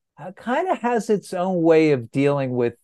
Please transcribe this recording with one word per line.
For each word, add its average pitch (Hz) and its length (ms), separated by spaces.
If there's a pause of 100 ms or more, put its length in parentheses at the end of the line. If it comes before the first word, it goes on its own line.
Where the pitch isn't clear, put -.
(180)
uh, 165 140
kinda 302 440
has 240 340
its 208 240
own 180 280
way 160 300
of 123 200
dealing 139 440
with 120 280